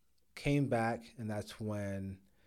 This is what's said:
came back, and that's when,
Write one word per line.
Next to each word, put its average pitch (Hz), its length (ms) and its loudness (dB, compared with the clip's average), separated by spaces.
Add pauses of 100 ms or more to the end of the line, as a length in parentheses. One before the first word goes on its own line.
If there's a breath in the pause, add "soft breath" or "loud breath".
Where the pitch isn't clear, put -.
(340)
came 143 340 2
back, 117 340 4 (160)
and 110 100 -4
that's 104 320 -4
when, 98 580 -2 (280 soft breath)